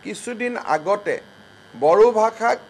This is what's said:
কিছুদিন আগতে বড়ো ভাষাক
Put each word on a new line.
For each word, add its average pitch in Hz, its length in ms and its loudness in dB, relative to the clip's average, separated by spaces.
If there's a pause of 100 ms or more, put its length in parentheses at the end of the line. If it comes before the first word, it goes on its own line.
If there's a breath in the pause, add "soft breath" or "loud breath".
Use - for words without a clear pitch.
কিছুদিন 240 500 -8 (220)
আগতে 160 400 -4 (580)
বড়ো 165 380 6
ভাষাক 220 460 -2 (120)